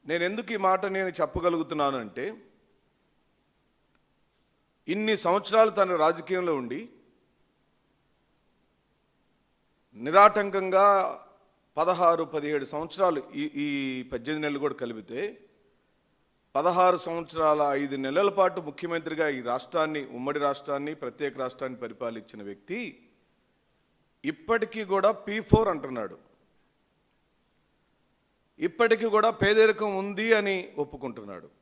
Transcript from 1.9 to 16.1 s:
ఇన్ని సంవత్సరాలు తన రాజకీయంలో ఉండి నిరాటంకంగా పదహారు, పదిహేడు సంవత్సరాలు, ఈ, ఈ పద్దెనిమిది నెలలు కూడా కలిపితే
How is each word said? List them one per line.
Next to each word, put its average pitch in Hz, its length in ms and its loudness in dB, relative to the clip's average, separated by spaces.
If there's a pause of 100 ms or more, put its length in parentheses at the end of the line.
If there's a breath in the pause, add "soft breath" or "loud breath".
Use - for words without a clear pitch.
ఇన్ని 214 360 0
సంవత్సరాలు 208 560 4
తన 180 240 4
రాజకీయంలో 170 560 0
ఉండి 123 200 -6 (3250)
నిరాటంకంగా 196 800 6 (920)
పదహారు, 170 460 4 (120)
పదిహేడు 147 360 -2
సంవత్సరాలు, 160 500 -2 (200)
ఈ, - 20 -4 (220)
ఈ - 20 -4 (440)
పద్దెనిమిది 143 340 -6
నెలలు 143 180 -4
కూడా 135 200 -2
కలిపితే 113 380 -8 (1300)